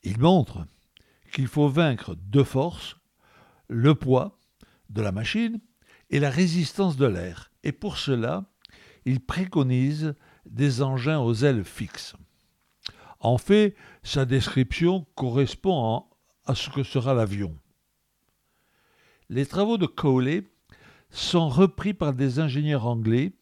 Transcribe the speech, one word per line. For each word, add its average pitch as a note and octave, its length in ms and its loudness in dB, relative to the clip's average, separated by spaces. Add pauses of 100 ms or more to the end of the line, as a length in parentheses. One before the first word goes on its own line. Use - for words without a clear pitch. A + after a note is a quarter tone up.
Il G2+ 160 -4
montre C#3+ 480 2 (640)
qu'il C3+ 140 -2
faut D3 200 2
vaincre C3+ 480 0
deux G2+ 280 2
forces, - 520 -4 (720)
le A#2+ 280 4
poids B2+ 420 0 (520)
de G#2+ 120 -6
la G#2 100 -2
machine A3 480 -4 (520)
et C#3 80 0
la C#3+ 100 2
résistance E3+ 680 0
de C3 120 2
l'air. F2+ 440 -6 (120)
Et D3 80 -2
pour E3 260 -10
cela, C#3 480 -2 (600)
il B2+ 140 0
préconise D3 960 -2 (320)
des B2+ 380 0
engins C3+ 360 -2
aux A#2 140 2 (100)
ailes B2 220 2
fixes. - 480 -12 (1040)
En A#2 200 2
fait, G#3 360 4 (280)
sa C3+ 220 -2
description C3+ 920 0
correspond C3+ 580 0
en, A#2 360 -2 (360)
à C3+ 80 -2
ce - 160 -6
que C#3 140 -4
sera C3 320 -2
l'avion. G2+ 420 -2 (1700)
Les B2+ 200 -4
travaux G#3 300 0
de F3+ 100 0
Cowley C#3 560 0 (680)
sont E3 400 0
repris F#3 460 4
par D3 180 -2
des C3 260 -2
ingénieurs D3 460 0
anglais A#2+ 560 0